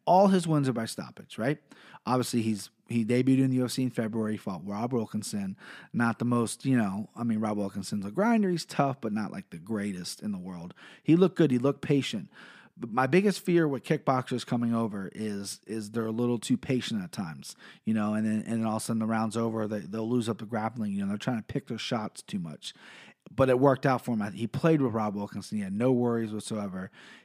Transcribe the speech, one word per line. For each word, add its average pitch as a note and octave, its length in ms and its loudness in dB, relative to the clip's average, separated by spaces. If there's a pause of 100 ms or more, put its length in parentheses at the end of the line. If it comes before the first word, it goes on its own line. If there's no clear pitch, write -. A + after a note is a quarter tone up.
All F#3+ 220 8
his F3+ 200 4
wins C#3+ 200 4
are C3 40 2
by A2+ 140 -2
stoppage, - 520 -12
right? C3+ 200 0 (480)
Obviously, B2 340 2
he's, G#2+ 300 -2 (180)
he A#2 160 0
debuted B2+ 340 4
in C3+ 120 4
the B2+ 60 2
U B2+ 100 2
F A2+ 60 -4
C C3 100 -2
in B2+ 80 0
February. A2 420 -2
He G#2 60 -4
fought F#2 280 -8
Rob A2 280 -4
Wilkinson. G#2+ 600 -4 (360)
Not A#2 260 2
the A#2+ 60 -2
most, A#2+ 400 0
you C3+ 120 4
know, G#2 380 0
I A#2 80 -8
mean, A2+ 160 0
Rob G#2+ 200 0
Wilkinson's G2 480 -4
a G#2 40 -6
grinder. G#3 380 2
He's E3+ 160 -2
tough, C3+ 360 0
but G#2+ 120 -4
not, G#2+ 180 -4
like, - 200 -12
the E2+ 80 -14
greatest G2 640 -6
in G#2 100 -4
the F#2+ 60 -6
world. F2+ 360 -10 (280)
He D#3 140 6
looked F#3 200 6
good. D#3 140 6
He B2 80 4
looked C3+ 240 0
patient. B2+ 480 0 (460)
But A#2 140 -10
my B2+ 160 2
biggest F#3 340 4
fear E3+ 280 4
with C3+ 160 -4
kickboxers C3 600 0
coming A#2 280 0
over G#2 400 -2
is, G2+ 520 -6
is G#2+ 240 -6
they're A2+ 160 -2
a A2 40 -4
little A#2+ 280 0
too B2 180 0
patient A#2 480 -2
at E2+ 80 -12
times, D#2 420 -10 (300)
you A2 80 0
know, G#2+ 220 0
and A2 120 0
then, G#2+ 200 0
and A2+ 140 -2
then A2+ 60 0
all A2 120 0
of - 40 -6
a - 40 -8
sudden A2+ 140 -2
the A2 60 -2
round's A2 300 0
over, A2+ 320 0
they, G#2+ 120 -4
they'll G#2+ 280 -6
lose A#2 220 0
up G#2 80 -2
the A2 80 -10
grappling, A2 460 -4
you G2+ 100 -2
know, G2 60 -2
they're G#2 100 -2
trying B2 180 -2
to G#2+ 80 -6
pick - 220 -6
their A#2 120 -6
shots G#2+ 440 -6
too - 160 -6
much. E2 340 -10 (580)
But C3+ 200 2
it B2+ 100 4
worked C3+ 260 6
out C3 180 2
for A#2+ 120 -2
him. G#2 160 -2
He A2+ 140 -6
played D#3+ 360 4
with A2+ 120 0
Rob G#2+ 200 0
Wilkinson. G2+ 440 -6
He G2+ 60 -4
had F#2+ 80 -6
no A#2+ 200 4
worries A#2 400 0
whatsoever. G2+ 580 -6 (340)